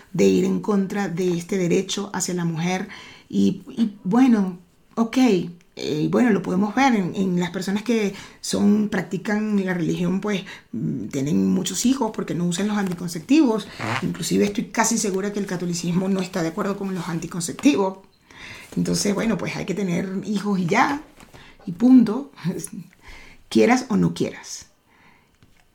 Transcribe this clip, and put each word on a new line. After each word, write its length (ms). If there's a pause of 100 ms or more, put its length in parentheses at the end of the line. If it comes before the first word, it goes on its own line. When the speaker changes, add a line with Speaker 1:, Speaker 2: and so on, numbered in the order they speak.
(140)
Speaker 1:
de 100
ir 220
en 140
contra 480
de 280
este 220
derecho 560
hacia 180
la 140
mujer. 420 (400)
Y, 400
y 360
bueno, 540 (360)
ok, 220 (640)
eh, 300
bueno, 200
lo 120
podemos 320
ver 220
en, 180
en 240
las 120
personas 320
que 320 (260)
son, 480
practican 760
la 100
religión, 460
pues, 240 (280)
mm, 340
tienen 420
muchos 380
hijos 260
porque 220
no 120
usan 200
los 100
anticonceptivos. 920 (100)
Speaker 2:
Ah. 240
Speaker 1:
Inclusive 420
estoy 220
casi 320
segura 340
que 60
el 80
catolicismo 640
no 120
está 220
de 60
acuerdo 280
con 180
los 140
anticonceptivos. 920 (800)
Entonces, 380
bueno, 240
pues 180
hay 100
que 80
tener 500
hijos 340
y 80
ya, 360 (640)
y 60
punto. 600 (120)
<laughs> 1040
Quieras 400
o 80
no 180
quieras. 520 (1080)